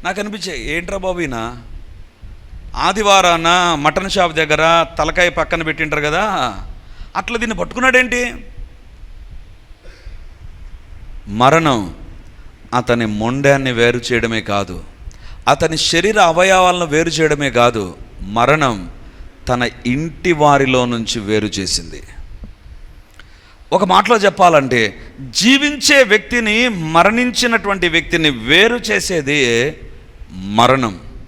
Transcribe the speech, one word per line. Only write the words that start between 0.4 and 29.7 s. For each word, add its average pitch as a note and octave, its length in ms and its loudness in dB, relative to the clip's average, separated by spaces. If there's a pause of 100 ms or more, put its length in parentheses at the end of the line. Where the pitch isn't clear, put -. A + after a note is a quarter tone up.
ఏంట్రా F3 200 -8
బాబు F#3 220 -4
ఈయన A#2+ 380 -6 (1160)
ఆదివారాన F3 1040 2
మటన్ D#3 300 0
షాప్ F3 240 0
దగ్గర D#3+ 520 2 (120)
తలకాయ E3 320 2
పక్కన E3 340 -4
పెట్టింటారు D#3 380 -2
కదా, D3+ 520 -2 (640)
అట్లా - 220 -4
దీన్ని A3 200 -4
పట్టుకున్నాడేంటి? B3 800 0 (3000)
మరణం B2 680 2 (800)
అతని A#2+ 300 0
మొండాన్ని C3 680 0
వేరు A#2+ 260 2
చేయడమే A2+ 440 -2
కాదు, F#2+ 420 -6 (640)
అతని D#3 300 2
శరీర G3+ 420 2
అవయవాలను F3+ 680 4
వేరు D#3 240 0
చేయడమే D3 400 0
కాదు, A2+ 480 2 (240)
మరణం A2+ 680 0 (600)
తన B2 200 0 (160)
ఇంటి D#3+ 460 -2
వారిలో C#3 540 4
నుంచి A#2 340 -4
వేరు G#2 260 0
చేసింది. E2+ 580 -6 (1700)
ఒక F#3 100 2
మాటలో G3 340 4
చెప్పాలంటే D3+ 1000 2
జీవించే C4+ 840 2
వ్యక్తిని A3+ 680 2
మరణించినటువంటి G3+ 1200 2
వ్యక్తిని D#3+ 400 2
వేరు D3+ 460 4
చేసేది D3+ 1000 0 (580)